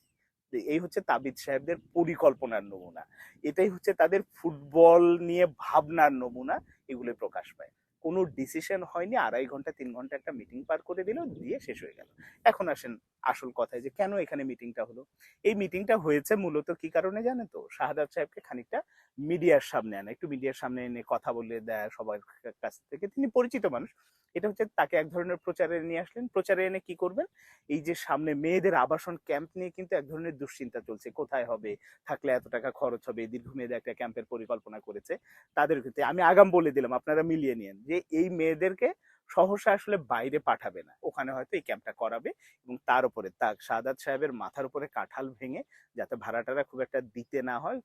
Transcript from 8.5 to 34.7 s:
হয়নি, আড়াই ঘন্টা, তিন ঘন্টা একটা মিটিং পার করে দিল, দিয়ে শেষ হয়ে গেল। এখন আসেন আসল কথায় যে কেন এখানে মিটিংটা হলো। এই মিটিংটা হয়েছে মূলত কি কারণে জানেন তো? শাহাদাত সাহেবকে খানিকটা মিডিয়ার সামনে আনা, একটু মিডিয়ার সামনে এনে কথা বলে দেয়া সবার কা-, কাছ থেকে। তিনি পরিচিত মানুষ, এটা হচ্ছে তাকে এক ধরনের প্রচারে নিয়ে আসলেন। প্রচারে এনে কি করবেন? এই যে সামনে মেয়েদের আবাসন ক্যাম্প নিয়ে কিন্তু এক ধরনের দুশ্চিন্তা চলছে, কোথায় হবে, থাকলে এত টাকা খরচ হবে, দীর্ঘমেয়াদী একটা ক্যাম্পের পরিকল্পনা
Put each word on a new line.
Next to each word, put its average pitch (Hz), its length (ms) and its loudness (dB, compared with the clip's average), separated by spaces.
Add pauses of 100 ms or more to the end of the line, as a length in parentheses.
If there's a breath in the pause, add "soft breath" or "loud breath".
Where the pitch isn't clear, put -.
হয়নি, 180 340 -4
আড়াই 131 300 0
ঘন্টা, 139 260 -10
তিন 127 200 -10
ঘন্টা 131 240 -10
একটা 143 160 -10
মিটিং 123 320 -14
পার 160 180 -2
করে 180 220 -8
দিল, 254 200 -6
দিয়ে 156 360 -8
শেষ - 220 -12
হয়ে - 140 -16
গেল। - 100 -20 (380 loud breath)
এখন 175 240 4
আসেন 131 280 -6 (260)
আসল 131 280 -2
কথায় 120 320 -4
যে 135 80 -8
কেন 202 260 -2
এখানে 147 280 -4
মিটিংটা 120 400 -8
হলো। 117 200 -14 (380 soft breath)
এই 214 120 4
মিটিংটা 202 420 0
হয়েছে 156 400 2
মূলত 170 340 -2
কি 170 200 -8
কারণে 190 320 0
জানেন 240 240 -4
তো? 160 240 -14
শাহাদাত 147 440 -2
সাহেবকে 165 260 -6
খানিকটা 135 420 -8 (360 soft breath)
মিডিয়ার 156 420 4
সামনে 110 380 -4
আনা, 98 120 -10
একটু 143 180 -10
মিডিয়ার 131 260 -4
সামনে 127 300 -6
এনে 120 220 -8
কথা 123 260 -2
বলে 117 280 -8
দেয়া 110 320 -6
সবার 107 280 -8
কা-, - 320 -18 (100)
কাছ - 180 -8 (100)
থেকে। 160 160 -8
তিনি 269 200 -2
পরিচিত 247 400 0
মানুষ, 120 240 -4 (440)
এটা 175 140 -2
হচ্ছে 208 160 -4 (120)
তাকে 160 200 2
এক 156 140 0
ধরনের 175 260 -4
প্রচারে 170 460 -2
নিয়ে 165 180 -4
আসলেন। 240 260 -10
প্রচারে 190 400 0
এনে 190 140 -4
কি 185 140 -12
করবেন? 185 320 -4 (420 soft breath)
এই 147 120 -2
যে 160 140 -2
সামনে 156 400 -2
মেয়েদের 170 400 2
আবাসন 160 420 0
ক্যাম্প 160 400 -6
নিয়ে 185 140 -8
কিন্তু 185 260 -4
এক 143 120 -4
ধরনের 160 300 -8
দুশ্চিন্তা 131 420 -10
চলছে, 113 300 -12
কোথায় 135 340 -4
হবে, 107 320 -6 (300 soft breath)
থাকলে 139 260 -2
এত 123 160 -2
টাকা 123 220 -6
খরচ 120 380 -4
হবে, 117 180 -6
দীর্ঘমেয়াদী 120 480 -8
একটা 117 200 -8
ক্যাম্পের 117 300 -8
পরিকল্পনা 113 560 -8